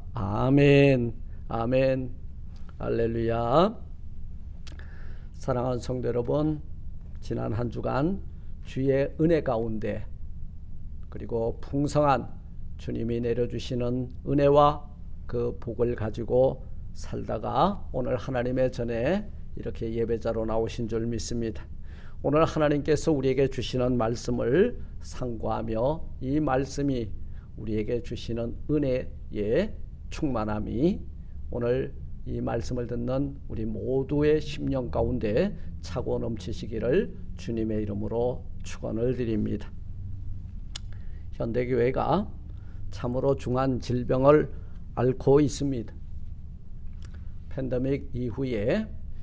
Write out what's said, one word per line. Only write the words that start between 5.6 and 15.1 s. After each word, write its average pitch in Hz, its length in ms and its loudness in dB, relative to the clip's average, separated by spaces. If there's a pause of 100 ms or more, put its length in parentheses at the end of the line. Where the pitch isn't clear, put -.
성도 123 300 -2
여러분, 143 520 0 (600)
지난 120 320 -2
한 117 180 -2
주간 131 500 0 (440)
주의 135 540 2
은혜 160 220 4
가운데, 110 640 0 (1040)
그리고 113 500 -2
풍성한 143 720 2 (480)
주님이 120 440 -2
내려주시는 123 880 0 (180)
은혜와 143 600 6 (380)